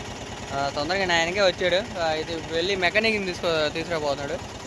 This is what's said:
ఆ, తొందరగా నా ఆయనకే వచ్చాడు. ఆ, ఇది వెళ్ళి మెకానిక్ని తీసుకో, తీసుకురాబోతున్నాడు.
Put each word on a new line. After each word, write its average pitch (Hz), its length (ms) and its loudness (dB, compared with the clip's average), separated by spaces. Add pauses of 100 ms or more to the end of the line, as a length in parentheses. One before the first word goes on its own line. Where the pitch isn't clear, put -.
(520)
ఆ, 139 220 -2
తొందరగా 175 300 0
నా 175 100 2
ఆయనకే 170 260 2
వచ్చాడు. 190 600 2
ఆ, 160 120 2
ఇది 156 220 -2
వెళ్ళి 165 420 -2
మెకానిక్ని 202 500 2
తీసుకో, 165 420 0
తీసుకురాబోతున్నాడు. 151 640 -2 (320)